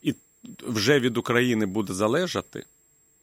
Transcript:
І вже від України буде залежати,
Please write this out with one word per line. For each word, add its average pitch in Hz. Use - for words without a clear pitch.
І 147
вже 123
від 120
України 120
буде 95
залежати, 110